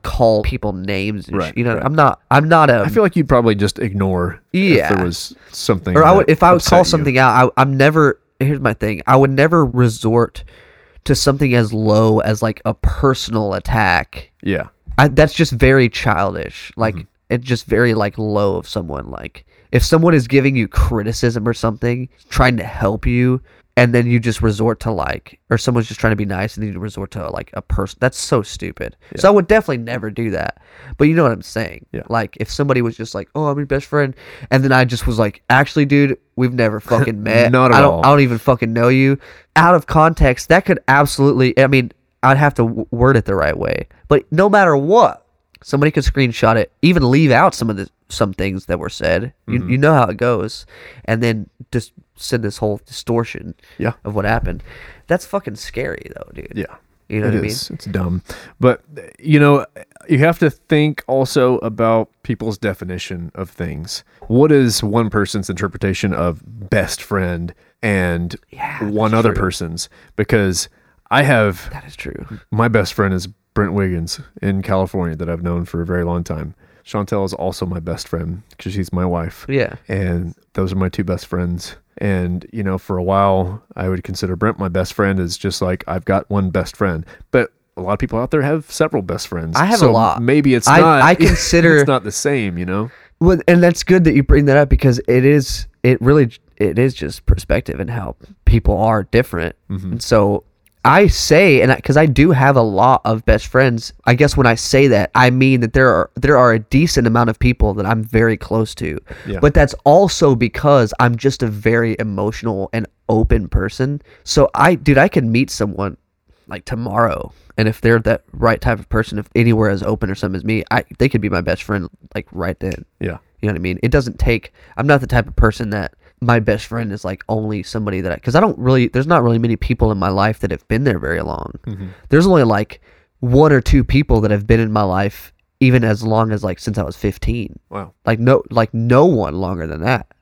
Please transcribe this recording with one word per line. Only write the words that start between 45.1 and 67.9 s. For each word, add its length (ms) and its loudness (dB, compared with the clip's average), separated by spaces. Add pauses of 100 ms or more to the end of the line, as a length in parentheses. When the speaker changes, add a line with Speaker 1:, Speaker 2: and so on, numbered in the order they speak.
Speaker 1:
somebody 300 0
could 120 -2
screenshot 520 2
it, 140 -2 (120)
even 280 4
leave 220 4
out 240 2
some 140 -4
of 60 -6
the, 120 -8 (200)
some 240 -4
things 340 -6
that 120 -2
were 100 -10
said. 440 -2 (160)
You, 120 -2
Speaker 2:
Mm-hmm. 100 -6
Speaker 1:
you 80 0
know 160 4
how 120 4
it 100 -6
goes. 480 -4 (420)
And 160 -2
then 260 -2 (240)
just 200 -6 (240)
send 280 -4
this 140 -8
whole 280 -4
distortion 680 -6 (240)
Speaker 2:
Yeah. 160 -4 (100)
Speaker 1:
of 100 -8
what 100 -2
happened. 380 -4 (460)
That's 180 -2
fucking 300 -8
scary, 580 -12
though, 180 -18
dude. 220 -16
Speaker 2:
Yeah. 220 -10 (320)
Speaker 1:
You 120 -6
know 60 -2
Speaker 2:
It 40 0
Speaker 1:
what 80 0
I 40 -2
mean? 80 -6
Speaker 2:
is. 200 -10
It's 160 -14
dumb. 360 -4 (380)
But, 220 2 (360)
you 220 2
know, 260 4 (420)
you 120 2
have 200 2
to 100 2
think 580 -2
also 500 0
about 520 -2 (120)
people's 360 -6
definition 760 -8
of 160 -10
things. 540 -12 (240)
What 240 4
is 300 2
one 280 -2
person's 400 -4
interpretation 640 -4
of 280 -4 (280)
best 320 -2
friend 500 -4 (300)
and 520 -2 (160)